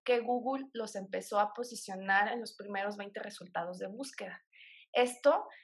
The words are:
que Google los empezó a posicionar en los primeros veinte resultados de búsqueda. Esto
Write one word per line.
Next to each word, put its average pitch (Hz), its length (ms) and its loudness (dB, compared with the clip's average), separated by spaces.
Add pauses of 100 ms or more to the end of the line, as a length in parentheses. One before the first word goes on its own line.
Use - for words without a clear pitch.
que 240 160 6
Google 247 540 0
los 220 200 -6
empezó 196 460 -2
a 208 120 4
posicionar 202 760 0
en 233 100 -2
los 220 180 -8
primeros 202 400 -4
veinte 202 240 -8
resultados 185 600 -6
de 190 80 -6
búsqueda. 208 560 -10 (480)
Esto 247 560 4 (160)